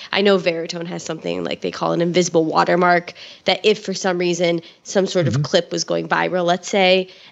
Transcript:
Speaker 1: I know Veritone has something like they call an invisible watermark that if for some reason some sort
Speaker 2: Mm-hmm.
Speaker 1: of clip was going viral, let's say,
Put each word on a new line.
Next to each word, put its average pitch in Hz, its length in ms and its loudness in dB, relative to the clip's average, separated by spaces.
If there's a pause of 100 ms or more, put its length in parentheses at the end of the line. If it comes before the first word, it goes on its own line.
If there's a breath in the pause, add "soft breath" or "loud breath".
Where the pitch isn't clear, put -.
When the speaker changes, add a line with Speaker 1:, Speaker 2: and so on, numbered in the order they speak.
(140 loud breath)
Speaker 1:
I 208 80 2
know 202 160 4
Veritone 170 500 -4
has 170 160 -8
something 170 400 -6
like 160 160 -6
they 180 120 -6
call 165 200 -4
an 165 100 0
invisible 170 440 2
watermark 175 680 2 (320 loud breath)
that 185 220 0
if 208 180 2
for 190 100 -6
some 180 240 -2
reason 170 440 0 (220 loud breath)
some 190 240 0
sort 180 180 0
Speaker 2:
Mm-hmm. 110 100 0
Speaker 1:
of 147 80 0
clip 170 300 -2
was 170 100 -4
going 165 240 -4
viral, 170 380 0
let's 180 240 0
say, 185 400 4 (220 loud breath)